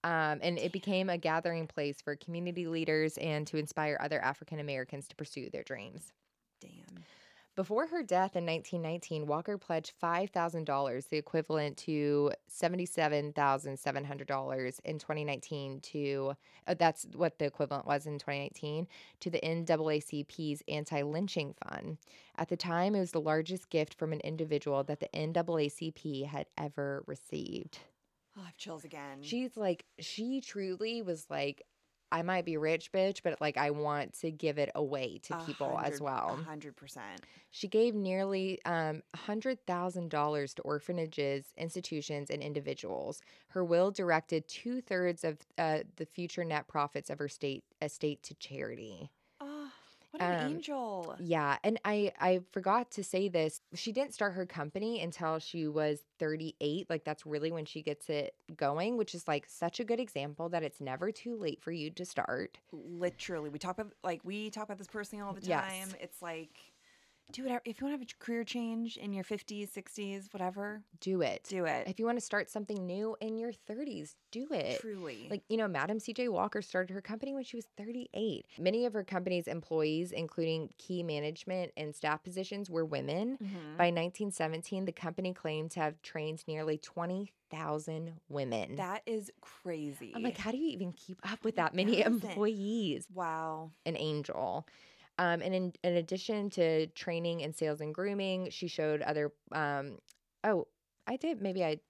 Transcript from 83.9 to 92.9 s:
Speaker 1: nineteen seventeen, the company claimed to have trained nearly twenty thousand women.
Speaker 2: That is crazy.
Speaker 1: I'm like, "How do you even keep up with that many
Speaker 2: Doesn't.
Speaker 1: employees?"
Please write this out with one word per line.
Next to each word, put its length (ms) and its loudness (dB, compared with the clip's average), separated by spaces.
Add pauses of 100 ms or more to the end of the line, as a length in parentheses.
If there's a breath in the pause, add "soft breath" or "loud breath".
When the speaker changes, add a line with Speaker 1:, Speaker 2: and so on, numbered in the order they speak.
Speaker 1:
nineteen 400 0
seventeen, 520 -2
the 80 0
company 420 -2
claimed 380 -2
to 80 -4
have 220 0
trained 480 -6
nearly 280 0
twenty 540 -4 (180)
thousand 800 -4
women. 480 -2
Speaker 2:
That 300 -4
is 340 -4
crazy. 720 -6
Speaker 1:
I'm 100 -4
like, 140 -2
"How 140 -2
do 60 -2
you 140 0
even 200 -4
keep 320 -14
up 220 -6
with 100 2
that 180 4
many 300 6
Speaker 2:
Doesn't. 220 4
Speaker 1:
employees?" 880 2